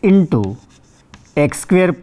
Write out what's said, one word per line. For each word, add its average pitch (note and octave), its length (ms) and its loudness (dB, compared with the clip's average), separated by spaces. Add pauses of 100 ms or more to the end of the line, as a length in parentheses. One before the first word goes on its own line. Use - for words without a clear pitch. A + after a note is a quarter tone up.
into D#3 520 0 (880)
એક્સ C#3+ 200 -4
સ્ક્વેર F#3 260 0 (140)